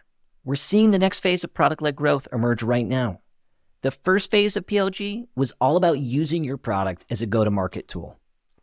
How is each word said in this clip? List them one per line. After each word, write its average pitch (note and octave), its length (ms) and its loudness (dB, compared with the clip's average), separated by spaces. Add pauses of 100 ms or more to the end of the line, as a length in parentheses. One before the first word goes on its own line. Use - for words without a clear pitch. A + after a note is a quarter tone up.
(460)
We're C3+ 100 -2
seeing G#3+ 360 4
the F#3+ 80 4
next F#3+ 220 0
phase F3+ 220 0
of - 120 -10
product-led D3 400 0
growth C#3+ 360 0
emerge A#2+ 300 0
right A#2+ 240 0
now. A#2+ 360 -2 (600)
The C3+ 80 0
first F#3 400 0
phase G#3 260 2
of F#3 120 -6
P G#3 100 0
L G3 140 0
G G3+ 340 -8 (100)
was C3 240 -2
all C#3 160 2
about E3+ 220 2
using C#3+ 460 -2
your C3+ 140 -4
product G2 520 -4
as G2+ 100 -4
a A#2 60 -2
go-to-market G2+ 600 0
tool, E2 320 -12 (440)